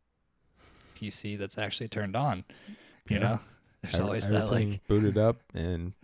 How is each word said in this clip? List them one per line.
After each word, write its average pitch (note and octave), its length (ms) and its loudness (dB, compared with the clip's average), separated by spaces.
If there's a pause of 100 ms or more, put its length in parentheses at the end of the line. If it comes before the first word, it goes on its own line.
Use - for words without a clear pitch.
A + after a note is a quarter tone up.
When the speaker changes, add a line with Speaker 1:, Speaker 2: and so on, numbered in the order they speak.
(960)
Speaker 1:
P G#2 140 -10
C G#2 260 -8
that's G2+ 220 -8
actually G#2+ 300 -4
turned G#2 280 -4
on, B2 280 -2 (640)
you G#2 100 2
Speaker 2:
Yeah. - 20 -4
Speaker 1:
know? G#2+ 200 2 (440)
There's - 120 -4
Speaker 2:
Ev-, E2+ 100 4
Speaker 1:
always G2+ 220 -2
that, G#2+ 180 4
Speaker 2:
everything G#2+ 260 2
Speaker 1:
like G2 160 -8
Speaker 2:
booted G#2 320 4
up A2+ 180 4 (160)
and F2 400 -4 (100)